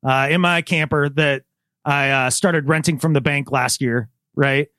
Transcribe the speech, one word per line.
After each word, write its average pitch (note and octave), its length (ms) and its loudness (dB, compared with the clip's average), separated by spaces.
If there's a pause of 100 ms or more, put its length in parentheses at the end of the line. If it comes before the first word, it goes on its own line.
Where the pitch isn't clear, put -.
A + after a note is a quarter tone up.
uh, C3+ 280 0
in F3 100 2
my F3 220 2
camper D3+ 460 0
that C#3+ 340 0 (400)
I, C#3+ 260 0
uh, C3+ 220 0
started E3 360 0
renting D#3+ 300 0
from D#3+ 160 0
the C#3 80 2
bank C#3+ 300 -2
last B2+ 300 0
year, A#2+ 280 -2 (260)
right? C#3 440 0